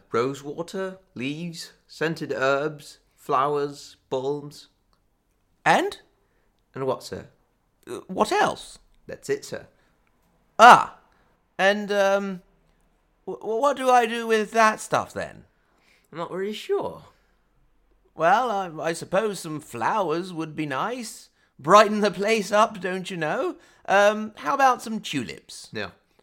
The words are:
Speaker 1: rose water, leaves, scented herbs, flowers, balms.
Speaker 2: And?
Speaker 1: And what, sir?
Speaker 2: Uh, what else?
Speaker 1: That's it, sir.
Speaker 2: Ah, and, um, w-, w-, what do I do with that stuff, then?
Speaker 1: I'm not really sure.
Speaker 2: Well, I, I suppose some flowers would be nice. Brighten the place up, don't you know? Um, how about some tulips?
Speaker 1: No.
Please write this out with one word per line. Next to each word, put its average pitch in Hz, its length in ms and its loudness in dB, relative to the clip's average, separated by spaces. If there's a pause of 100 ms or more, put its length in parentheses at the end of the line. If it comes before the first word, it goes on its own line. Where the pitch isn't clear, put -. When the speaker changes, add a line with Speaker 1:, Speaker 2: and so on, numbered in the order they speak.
(120)
Speaker 1:
rose 135 300 -2
water, 170 560 -10 (160)
leaves, 160 600 -10 (120)
scented 156 460 -6
herbs, 139 680 -2 (160)
flowers, 143 840 -6 (120)
balms. 143 600 -8 (920)
Speaker 2:
And? 269 360 2 (720)
Speaker 1:
And 131 140 -6
what, - 160 -4
sir? 90 240 -12 (580)
Speaker 2:
Uh, 117 220 -12
what 202 240 -2
else? - 480 -2 (260)
Speaker 1:
That's - 240 -12
it, 139 160 -4
sir. - 220 -14 (880)
Speaker 2:
Ah, 220 400 10 (640)
and, 202 320 2
um, 196 500 0 (840)
w-, 185 140 -10
w-, 226 200 -4
what 277 160 2
do 262 140 2
I 247 160 6
do 233 180 -4
with 220 280 0
that 220 260 4
stuff, - 340 -2
then? 67 300 -10 (680)
Speaker 1:
I'm 143 60 -16
not 165 140 -10
really 190 220 -8
sure. 214 500 -6 (1120)
Speaker 2:
Well, 202 360 2
I, 165 380 -6
I 170 40 0
suppose 196 460 -2
some 156 220 -8
flowers 170 720 -2
would 160 200 -8
be 151 120 -6
nice. 202 640 -8 (280)
Brighten 208 440 6
the 202 100 2
place 202 400 -2
up, 214 300 2
don't 185 280 -6
you 190 60 -8
know? 190 400 -4 (300)
Um, 214 520 2
how 285 180 -4
about 262 260 4
some 220 180 -8
tulips? - 720 -10
Speaker 1:
No. 104 200 -8 (320)